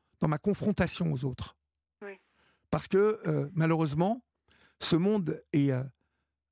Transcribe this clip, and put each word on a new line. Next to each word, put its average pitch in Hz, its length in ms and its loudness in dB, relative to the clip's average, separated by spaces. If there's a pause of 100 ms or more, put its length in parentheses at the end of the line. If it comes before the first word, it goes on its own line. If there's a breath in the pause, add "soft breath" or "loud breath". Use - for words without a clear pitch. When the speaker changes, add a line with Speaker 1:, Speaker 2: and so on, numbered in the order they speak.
(220)
Speaker 1:
dans 160 80 2
ma 151 80 0
confrontation 180 720 0
aux 139 140 -4
autres. - 320 -8 (440)
Speaker 2:
Oui. 202 120 -14 (580)
Speaker 1:
Parce 156 160 -2
que, 208 400 4
euh, 147 260 -2
malheureusement, 160 720 0 (560 soft breath)
ce - 160 0
monde 175 560 0
est, 143 200 2
euh, 127 120 -2 (680)